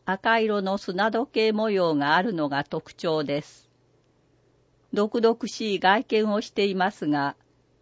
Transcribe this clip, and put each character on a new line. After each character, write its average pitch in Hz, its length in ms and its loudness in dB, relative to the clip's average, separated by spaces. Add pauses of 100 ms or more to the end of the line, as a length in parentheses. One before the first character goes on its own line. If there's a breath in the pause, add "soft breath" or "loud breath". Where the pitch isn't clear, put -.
赤 226 340 0
色 214 220 0
の 190 160 -2
砂 196 340 -2
時 226 180 -2
計 220 220 2
模 214 180 0
様 180 260 2
が 143 200 2
あ 180 60 4
る 214 100 -2
の 156 160 -2
が 139 160 -2
特 - 320 -10
徴 156 300 -2
で 143 160 -4
す。 - 280 -20 (1200)
毒 220 260 0
々 226 180 4 (100)
し 214 280 -4
い 175 40 -2
外 196 260 2
見 214 260 0
を 208 100 0
し - 80 -12
て 202 160 0
い 196 100 0
ま 190 160 0
す - 160 -6
が、 143 280 -2 (460)